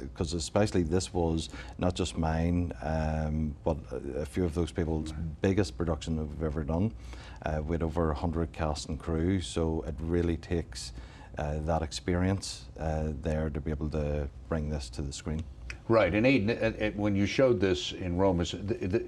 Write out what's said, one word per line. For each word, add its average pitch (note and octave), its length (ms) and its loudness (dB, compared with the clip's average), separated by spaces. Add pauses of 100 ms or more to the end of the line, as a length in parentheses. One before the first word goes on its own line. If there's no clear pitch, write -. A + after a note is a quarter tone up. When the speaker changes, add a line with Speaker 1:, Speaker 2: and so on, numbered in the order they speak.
(140)
Speaker 1:
'cause E2 200 -2
especially G2 480 2
this E2+ 320 0
was E2 340 0 (300)
not F2+ 160 2
just - 240 -2
mine, E2 540 2 (100)
um, D#2 720 0 (100)
but D#2+ 140 0 (120)
a, C2+ 300 -6
a D2+ 60 -4
few F#2 180 0
of D#2+ 100 0
those E2 180 0
people's D#2 400 -2
Speaker 2:
Right. D#2 280 -6
Speaker 1:
biggest G2 380 2
production E2 380 0
that D#2 80 -2
we've D2 180 -6
ever D#2 220 0
done. E2+ 280 2 (540)
Uh, D#2 200 0
with D#2+ 160 0
over E2 280 2
a C#2+ 40 2
hundred E2 380 -2
cast D#2 380 -2
and - 80 -4
crew, E2+ 420 2
so D#2+ 480 0
it D#2 100 -4
really E2+ 380 2
takes, - 560 -4 (460)
uh, D2+ 220 -2
that D#2 200 2
experience, F2+ 840 0 (120)
uh, D#2 260 0 (180)
there D#2 260 0
to C#2+ 140 -4
be D#2 80 -4
able D2+ 180 -2
to D2 400 -2 (220)
bring D2+ 180 0
this D2+ 220 -4
to - 100 -6
the C#2 100 -4
screen. D#2 320 -4 (460)
Speaker 2:
Right, G#2 260 6
and A2 120 6
Aidan, A2+ 240 6
uh, A2+ 280 2
uh, G#2+ 180 0
when G2+ 200 2
you G2+ 80 4
showed B2 340 6
this F#2 340 2
in F2+ 260 -2
Rome, F#2 240 4
is, E2+ 80 -2
th-, - 280 -4
th-, F#2 140 -2 (160)